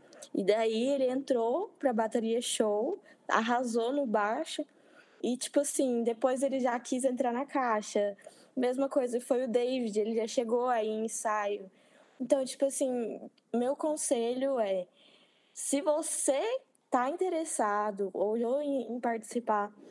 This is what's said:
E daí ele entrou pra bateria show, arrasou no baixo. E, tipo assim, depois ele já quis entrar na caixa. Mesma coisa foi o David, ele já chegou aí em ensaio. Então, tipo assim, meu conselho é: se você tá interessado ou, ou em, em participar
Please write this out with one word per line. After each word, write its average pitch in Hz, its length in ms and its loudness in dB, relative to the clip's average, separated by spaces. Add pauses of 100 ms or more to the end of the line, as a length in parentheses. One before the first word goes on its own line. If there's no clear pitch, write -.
(340)
E 202 100 2
daí 220 460 4
ele 269 160 2
entrou 262 640 0 (100)
pra 254 140 2
bateria 226 480 0
show, 226 600 0 (260)
arrasou 233 680 2
no 285 120 0
baixo. 220 600 -2 (580)
E, 247 140 0
tipo - 240 0
assim, 254 420 0
depois 254 400 0
ele 269 160 2
já 247 200 0
quis 247 260 -2
entrar 254 260 0
na 254 140 -2
caixa. 214 720 0 (380)
Mesma 254 340 0
coisa 247 320 0
foi 254 240 0
o - 20 -4
David, 240 520 0
ele 214 160 0
já 226 120 0
chegou 240 400 0
aí 226 200 2
em 214 180 -2
ensaio. 208 640 -4 (480)
Então, 262 260 4
tipo 254 200 0
assim, 254 540 -2 (340)
meu 247 220 0
conselho 262 840 0
é: 190 280 -2 (640)
se - 280 -2
você 302 600 0 (480)
tá 254 200 2
interessado 214 1040 0
ou, 214 240 0
ou 247 240 0
em, 277 320 -2
em 247 60 -6
participar 226 760 -2 (180)